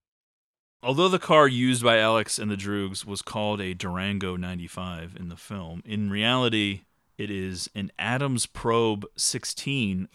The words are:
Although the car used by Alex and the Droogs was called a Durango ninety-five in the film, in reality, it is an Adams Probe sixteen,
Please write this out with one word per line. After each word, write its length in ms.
Although 260
the 100
car 300
used 340
by 160
Alex 400
and 120
the 60
Droogs 480
was 180
called 380
a 140
Durango 600
ninety-five 840
in 120
the 60
film, 480
in 260
reality, 720
it 120
is 440
an 240
Adams 480
Probe 580
sixteen, 1000